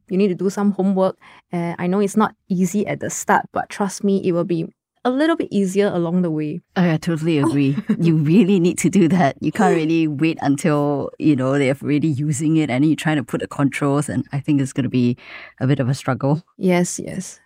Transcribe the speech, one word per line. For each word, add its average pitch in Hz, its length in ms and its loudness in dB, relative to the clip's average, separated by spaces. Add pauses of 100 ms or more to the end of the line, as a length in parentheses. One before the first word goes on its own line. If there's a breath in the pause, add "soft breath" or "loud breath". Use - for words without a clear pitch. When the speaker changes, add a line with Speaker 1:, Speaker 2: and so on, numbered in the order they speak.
Speaker 1:
you 185 80 -2
need 208 100 2
to 180 80 -2
do 180 140 -2
some 202 220 0
homework. 190 460 0 (340 loud breath)
Uh, 170 280 -4
I 180 80 -4
know 185 120 0
it's 196 180 -2
not 214 180 0 (120)
easy 185 380 0
at 147 140 -6
the - 100 -8
start, - 420 0
but - 180 -6
trust - 340 -6
me, 196 200 2
it 180 100 0
will 170 100 0
be 165 240 -2 (360)
a 247 60 0
little 302 260 2
bit 311 140 -4
easier 196 380 0
along 175 340 0
the 175 80 0
way. 156 320 -4 (140)
Speaker 2:
I, 175 180 2
I 156 40 0
totally 160 420 0
agree. 139 360 2 (140)
Speaker 1:
<laughs> 214 100 0
Speaker 2:
You 165 180 2
really 175 420 4
need 170 200 2
to 165 100 0
do 185 180 4
that. 160 340 2
You 151 100 -2
can't 180 240 2
really 160 320 0
wait 151 340 0
until, 143 760 0
you 151 180 4
know, 131 220 0
they're 135 240 2
already 143 260 0
using 151 500 0
it 151 120 0
and 127 160 2
you're 160 100 4
trying 156 220 0
to 127 60 -2
put - 180 -6
the 95 60 -8
controls, 143 600 0
and 107 220 -4
I 143 80 -4
think 143 220 0
it's 131 120 -4
gonna 123 160 -2
be 123 280 0 (420 loud breath)
a 131 60 -2
bit 139 140 2
of 123 100 0
a 139 60 0
struggle. 135 480 -2 (140)
Speaker 1:
Yes, 180 420 0
yes, - 460 -12